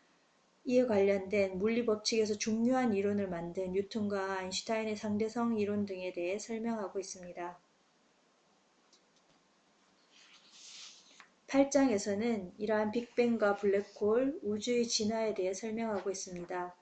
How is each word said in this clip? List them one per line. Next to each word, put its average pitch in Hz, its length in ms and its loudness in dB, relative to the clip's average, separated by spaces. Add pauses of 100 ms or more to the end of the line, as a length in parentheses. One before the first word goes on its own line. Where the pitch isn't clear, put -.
(640)
이에 247 220 4
관련된 196 720 2
물리 226 260 2
법칙에서 214 540 0
중요한 233 560 2
이론을 202 340 0
만든 175 420 -4
뉴턴과 196 680 -2
아인슈타인의 214 580 -4
상대성 220 640 0
이론 208 260 0
등에 180 260 -6
대해 180 280 -2
설명하고 220 600 -4
있습니다. 175 600 -10 (3750)
팔 277 240 4
장에서는 214 880 2
이러한 214 340 0
빅뱅과 233 640 2
블랙홀, 208 840 2
우주의 233 460 0
진화에 220 480 0
대해 190 180 0
설명하고 214 560 -4
있습니다. 180 720 -8